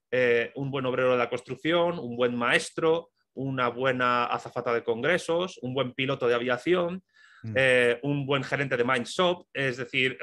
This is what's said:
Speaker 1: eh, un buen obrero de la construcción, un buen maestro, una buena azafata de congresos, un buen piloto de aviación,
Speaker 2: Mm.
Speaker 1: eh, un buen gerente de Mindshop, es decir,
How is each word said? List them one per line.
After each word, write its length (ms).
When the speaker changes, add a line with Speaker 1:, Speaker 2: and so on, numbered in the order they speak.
Speaker 1:
eh, 460
un 160
buen 160
obrero 240
de 80
la 100
construcción, 720
un 180
buen 180
maestro, 760
una 320
buena 580
azafata 480
de 100
congresos, 800
un 140
buen 180
piloto 340
de 60
aviación, 680
Speaker 2:
Mm. 120
Speaker 1:
eh, 480
un 240
buen 160
gerente 340
de 60
Mindshop, 680
es 260
decir, 460